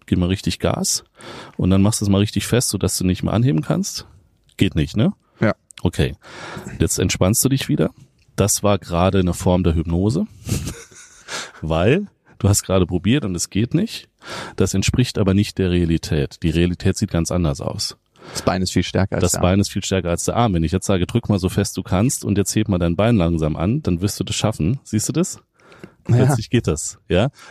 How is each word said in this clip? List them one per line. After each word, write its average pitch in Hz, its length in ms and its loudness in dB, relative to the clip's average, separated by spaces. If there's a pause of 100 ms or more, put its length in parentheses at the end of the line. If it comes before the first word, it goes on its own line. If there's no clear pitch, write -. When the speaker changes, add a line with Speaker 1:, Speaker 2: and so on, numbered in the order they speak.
Speaker 1:
Gib 90 140 0
mal 87 80 2
richtig - 320 -4
Gas - 420 -2 (540)
und 92 140 2
dann 95 120 4
machst 104 180 2
du 110 40 -4
es 101 60 2
mal 95 80 4
richtig 101 280 0
fest, 117 220 2
sodass - 300 -2
du 90 60 -2
nicht 92 200 0
mehr 87 80 -2
anheben 139 300 2
kannst. - 440 -4 (500)
Geht 98 200 0
nicht, 73 200 0
ne? 143 180 2 (260)
Speaker 2:
Ja. 107 140 2 (280)
Speaker 1:
Okay. 78 320 0 (640)
Jetzt - 220 0
entspannst 95 440 2
du 131 40 4
dich 135 200 -2
wieder. - 220 0 (460)
Das - 260 0
war 101 160 2
gerade 90 420 0
eine 90 140 2
Form 90 300 2
der 85 100 2
Hypnose, 92 520 0 (200)
<laughs> - 380 -6 (800)
weil 95 440 2 (320)
du 98 100 2
hast 101 160 2
gerade 92 220 2
probiert 95 380 0
und 95 100 -4
es - 160 -6
geht 110 240 0
nicht. - 340 -4 (480)
Das - 180 0
entspricht 107 440 0
aber 95 160 2
nicht 101 240 0
der 95 120 0
Realität. 82 720 0
Die 82 80 2
Realität 87 460 2
sieht - 140 -2
ganz 85 200 -2
anders 80 300 0
aus. - 360 -6 (360)
Speaker 2:
Das - 100 -10
Bein 92 200 0
ist 92 100 -2
viel 90 100 2
stärker - 340 -2
als - 60 -2
Speaker 1:
Das 90 100 2
Speaker 2:
der 87 80 -2
Speaker 1:
Bein 90 140 4
Speaker 2:
Arm. 101 60 4
Speaker 1:
ist 98 100 0
viel - 140 -6
stärker 92 240 -2
als 85 160 -2
der 82 120 -2
Arm. 110 180 2
Wenn 82 100 2
ich 80 80 -2
jetzt 92 140 -2
sage, 92 200 0
drück - 220 -2
mal 104 100 2
so 87 120 0
fest - 260 -2
du 95 60 -4
kannst 104 420 0
und 101 140 0
jetzt - 180 0
heb 107 120 0
mal 92 100 2
dein 85 180 0
Bein 113 200 4
langsam 82 400 2
an, 113 260 -2
dann 87 180 0
wirst 101 180 -2
du - 60 -2
das - 100 -6
schaffen. 110 480 -2
Siehst - 260 -2
du - 40 -4
das? 160 280 -2 (680)
Speaker 2:
Ja. 117 80 4
Speaker 1:
Plötzlich 127 340 2
geht 117 160 2
das, - 320 -4 (100)
ja? 95 200 4 (220)